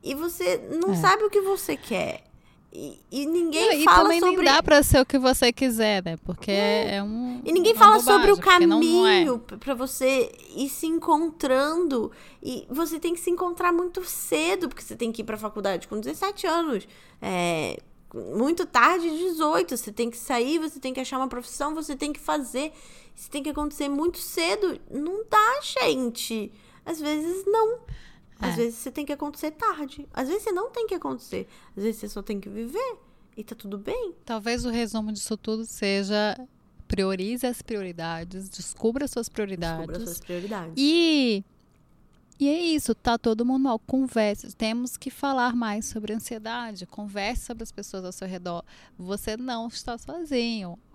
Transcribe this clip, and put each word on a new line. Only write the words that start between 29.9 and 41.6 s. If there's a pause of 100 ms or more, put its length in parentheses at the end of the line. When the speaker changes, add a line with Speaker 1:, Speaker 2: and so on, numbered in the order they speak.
Speaker 1:
Às
vezes,
você
não
tem
que
acontecer. (300)
Às
vezes,
você
só
tem
que
viver. (400)
E
tá
tudo
bem. (120)
Speaker 2:
Talvez
o
resumo
disso
tudo
seja (520)
priorize
as
prioridades,
descubra
suas
prioridades.
Speaker 1:
Descubra
suas
prioridades.
Speaker 2:
E, (960)